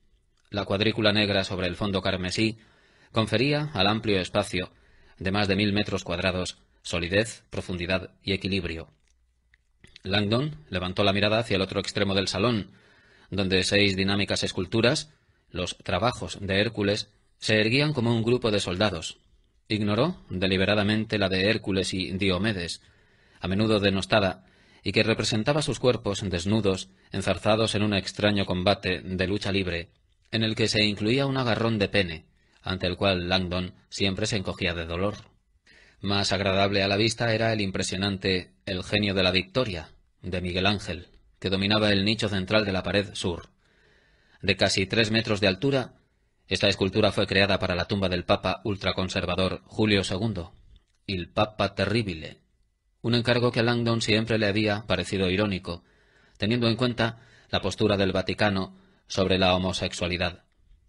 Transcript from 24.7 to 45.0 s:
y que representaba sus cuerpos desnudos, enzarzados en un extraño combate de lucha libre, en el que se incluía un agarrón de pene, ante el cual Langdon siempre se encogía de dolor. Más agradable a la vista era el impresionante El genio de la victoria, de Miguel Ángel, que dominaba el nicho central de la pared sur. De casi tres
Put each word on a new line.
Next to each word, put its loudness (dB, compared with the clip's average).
y -4
que 2
representaba 0
sus -4
cuerpos 0
desnudos, 0
enzarzados 0
en 2
un 2
extraño 0
combate 0
de -2
lucha -2
libre, -2
en 0
el -2
que 2
se 2
incluía 2
un -2
agarrón 0
de 2
pene, -2
ante -4
el -2
cual 0
Langdon -2
siempre -2
se -2
encogía -4
de -6
dolor. -4
Más -2
agradable 2
a 2
la 2
vista 0
era 0
el -2
impresionante -2
El -6
genio 0
de 2
la 2
victoria, -2
de -6
Miguel -2
Ángel, -4
que -4
dominaba 2
el 2
nicho 0
central 0
de -2
la -2
pared -2
sur. -6
De 0
casi 2
tres 2